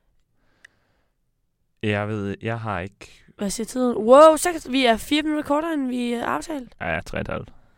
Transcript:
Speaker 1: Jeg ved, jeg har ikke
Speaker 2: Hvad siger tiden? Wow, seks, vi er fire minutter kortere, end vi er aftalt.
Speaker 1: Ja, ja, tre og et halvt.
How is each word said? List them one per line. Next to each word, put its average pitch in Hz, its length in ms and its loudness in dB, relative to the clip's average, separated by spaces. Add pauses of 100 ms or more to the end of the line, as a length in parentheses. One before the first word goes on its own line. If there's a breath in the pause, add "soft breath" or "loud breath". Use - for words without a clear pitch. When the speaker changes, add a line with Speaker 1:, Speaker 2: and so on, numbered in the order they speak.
(1800 soft breath)
Speaker 1:
Jeg 104 260 -2
ved, 101 340 -6
jeg 113 180 -6
har 107 200 -6
ikke - 440 -16 (120)
Speaker 2:
Hvad 202 140 -6
siger 220 140 -8
tiden? 247 320 -2
Wow, 277 400 8
seks, 320 340 -4
vi 254 160 2
er 226 100 4
fire 294 260 -2
minutter 302 220 -2
kortere, 311 300 -2
end 269 140 -4
vi 247 240 -4
er 240 140 -6
aftalt. 285 540 -8
Speaker 1:
Ja, 82 140 -4
ja, - 60 -4
tre - 180 -10
og - 20 -6
et - 80 -8
halvt. - 240 -10 (260)